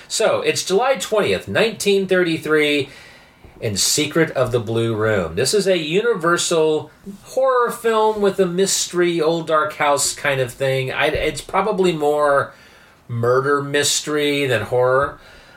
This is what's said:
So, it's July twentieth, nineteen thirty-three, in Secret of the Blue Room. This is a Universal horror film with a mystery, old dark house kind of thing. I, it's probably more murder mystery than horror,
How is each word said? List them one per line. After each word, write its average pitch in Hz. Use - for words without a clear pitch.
So, 147
it's -
July 247
twentieth, 165
nineteen 196
thirty-three, 156
in 104
Secret 151
of 123
the 120
Blue 113
Room. 101
This 131
is 190
a 185
Universal 165
horror 254
film 214
with 196
a 185
mystery, 175
old 160
dark 151
house 143
kind 139
of 120
thing. 131
I, 139
it's 151
probably 190
more 147
murder 131
mystery 143
than 113
horror, 127